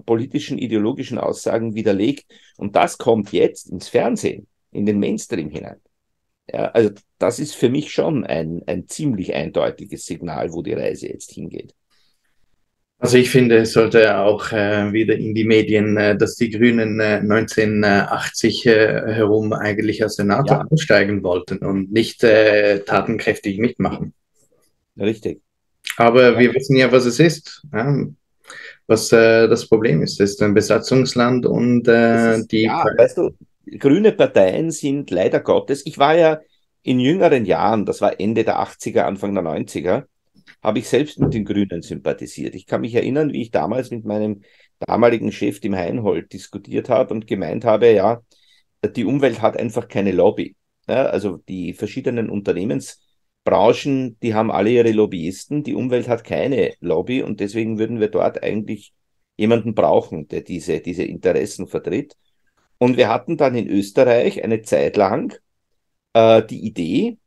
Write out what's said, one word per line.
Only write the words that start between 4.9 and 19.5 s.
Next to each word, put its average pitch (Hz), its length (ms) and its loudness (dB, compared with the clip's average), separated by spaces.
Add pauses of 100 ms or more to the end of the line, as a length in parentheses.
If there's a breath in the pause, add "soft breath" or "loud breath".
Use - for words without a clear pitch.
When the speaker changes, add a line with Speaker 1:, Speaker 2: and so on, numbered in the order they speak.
Speaker 1:
Mainstream 101 500 -6
hinein. - 300 -14 (720)
Ja, - 220 -4
also 110 200 2 (280)
das 92 200 -2
ist 147 160 -8
für 131 140 0
mich 147 220 -4
schon 156 320 -2
ein, 82 440 -6
ein 90 200 -8
ziemlich 113 480 -4
eindeutiges - 720 -6
Signal, 82 480 -8
wo 85 80 -8
die 80 120 -8
Reise - 360 -6
jetzt - 240 -16
hingeht. - 420 -16 (1200)
Speaker 2:
Also 123 180 4
ich 123 120 6
finde, 120 280 6
es 113 160 2
sollte 110 440 4
auch, 101 360 0
äh, 104 400 0
wieder 110 240 0
in 110 180 -4
die 107 80 0
Medien, 107 540 2
äh, 104 200 2
dass 107 180 0
die 117 140 -2
Grünen, 110 520 2
äh, 104 200 0
neunzehnhundertachtzig, 107 1400 0
äh, 110 480 4
herum 107 380 2